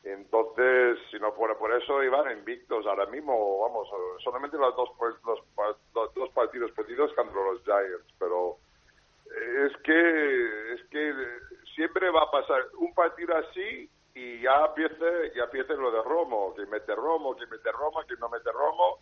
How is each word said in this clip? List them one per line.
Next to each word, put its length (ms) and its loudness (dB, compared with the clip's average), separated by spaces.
Entonces, 960 4
si 80 -12
no 140 -2
fuera 260 0
por 160 0
eso, 300 2
iban 340 2
invictos 480 -6
ahora 220 0
mismo, 260 -4
vamos, 260 -2
solamente 360 -6
los 180 2
dos, 140 -2
pues, 160 -2
los 140 -2
pa-, 220 -2
los 180 -2
dos 220 -4
partidos 380 -2
perdidos 420 -2
contra 240 -2
los 140 -6
Giants, 560 0
pero 380 0
es 160 -2
que, 920 2
es 80 -12
que 220 -4
siempre 380 0
va 120 6
a 80 0
pasar 300 2
un 160 -2
partido 440 0
así 520 -6
y 280 -12
ya 260 6
empieza, 400 -2
ya 120 -2
empieza 280 -4
lo 160 0
de 140 2
Romo, 500 0
que 140 -10
mete 260 -4
Romo, 420 0
que 120 -14
mete 240 -4
Romo, 360 -4
que 120 -8
no 100 -6
mete 220 -4
Romo 500 2